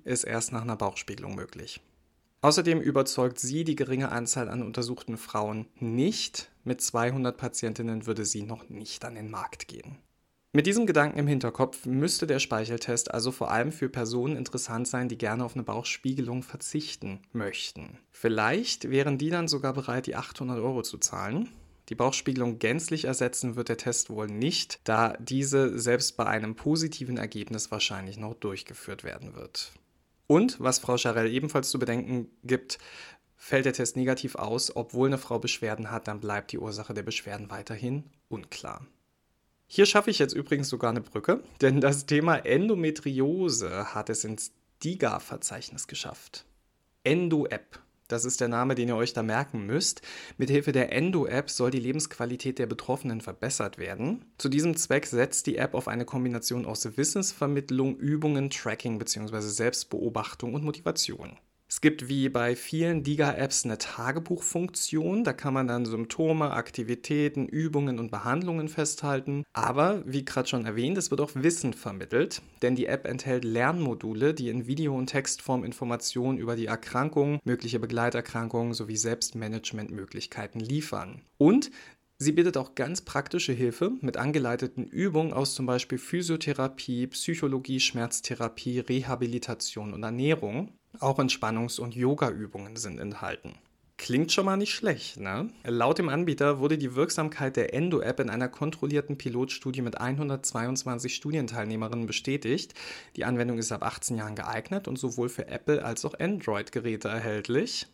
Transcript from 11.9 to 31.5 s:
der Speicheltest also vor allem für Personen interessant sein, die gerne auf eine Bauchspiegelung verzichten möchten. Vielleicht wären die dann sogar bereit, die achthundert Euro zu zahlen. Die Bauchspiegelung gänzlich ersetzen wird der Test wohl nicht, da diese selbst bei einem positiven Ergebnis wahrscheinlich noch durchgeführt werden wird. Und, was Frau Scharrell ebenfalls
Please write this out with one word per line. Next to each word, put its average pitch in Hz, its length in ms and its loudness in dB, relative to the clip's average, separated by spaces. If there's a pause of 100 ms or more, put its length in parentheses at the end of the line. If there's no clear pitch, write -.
der 143 120 4
Speicheltest 117 720 0
also 120 220 0
vor - 180 -4
allem 123 220 2
für 139 160 -2
Personen 123 480 0
interessant 120 500 -4
sein, 123 220 -2
die 120 80 -4
gerne 117 300 -2
auf 113 80 -10
eine 127 80 -2
Bauchspiegelung 123 800 -2
verzichten 127 800 -8 (100)
möchten. 98 640 -6 (140)
Vielleicht 117 800 2
wären 139 260 4
die 151 140 0
dann 170 180 0
sogar 135 240 0
bereit, 127 340 -2
die - 80 -4
achthundert 127 440 -4
Euro 123 240 0
zu - 160 -8
zahlen. 110 500 -2 (400)
Die - 60 -6
Bauchspiegelung 123 640 2
gänzlich 151 480 2
ersetzen 123 500 0
wird 120 140 -2
der 113 80 0
Test - 320 -2
wohl 107 160 -4
nicht, 110 580 -2
da 113 340 4
diese 135 600 2
selbst 123 400 2
bei 117 80 0
einem 107 280 0
positiven 147 640 0
Ergebnis 110 540 -6
wahrscheinlich 101 480 -4
noch 107 160 -8
durchgeführt - 680 -8
werden - 300 -10
wird. - 380 -10 (540)
Und, 202 340 6
was 127 200 2
Frau 123 180 2
Scharrell 113 340 2
ebenfalls 135 380 0